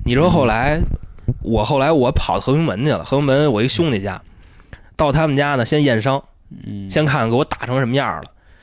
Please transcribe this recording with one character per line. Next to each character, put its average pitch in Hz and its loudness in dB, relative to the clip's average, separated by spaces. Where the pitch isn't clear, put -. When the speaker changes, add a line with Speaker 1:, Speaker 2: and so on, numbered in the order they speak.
Speaker 1:
你 120 0
知 131 2
道 175 4
后 156 4
来， 131 0
我 107 0
后 139 0
来 139 2
我 127 4
跑 - 0
和 131 0
平 165 2
门 110 -2
去 147 2
了， 90 -2
和 135 0
平 147 0
门 139 4
我 107 2
一 131 2
兄 160 0
弟 101 0
家， 95 -8
到 147 0
他 160 2
们 143 0
家 143 0
呢， 117 0
先 151 2
验 120 2
伤， 135 0
Speaker 2:
嗯。 101 -12
Speaker 1:
先 151 0
看 143 0
看 113 0
给 117 2
我 143 2
打 - -10
成 123 -2
什 135 0
么 117 -2
样 120 -2
了。 80 -10